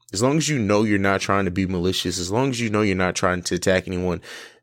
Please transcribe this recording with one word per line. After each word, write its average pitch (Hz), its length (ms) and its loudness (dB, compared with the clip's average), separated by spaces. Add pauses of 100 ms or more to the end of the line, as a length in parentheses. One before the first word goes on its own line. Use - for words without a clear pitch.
(140)
As 98 100 -2
long 139 140 4
as 143 100 0
you 147 100 0
know 104 260 2
you're 104 160 2
not 98 200 2
trying 98 240 0
to 90 80 -2
be 95 140 0
malicious, 92 520 -2
as 87 140 -6
long 131 180 0
as 120 120 -4
you 113 80 -2
know 104 120 0
you're 98 140 2
not 92 200 0
trying 90 280 0
to 90 120 -2
attack 92 340 0
anyone, 90 320 -2 (420)